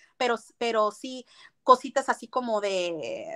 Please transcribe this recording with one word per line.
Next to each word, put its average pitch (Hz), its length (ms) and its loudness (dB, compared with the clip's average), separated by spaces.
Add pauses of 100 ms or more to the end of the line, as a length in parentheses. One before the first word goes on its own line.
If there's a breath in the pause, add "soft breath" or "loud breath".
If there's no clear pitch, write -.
(180 soft breath)
pero, 247 180 2 (240)
pero 220 320 2
sí 254 340 -12 (380 soft breath)
cositas 262 460 4
así 233 200 -2
como 226 320 -2
de 175 760 -2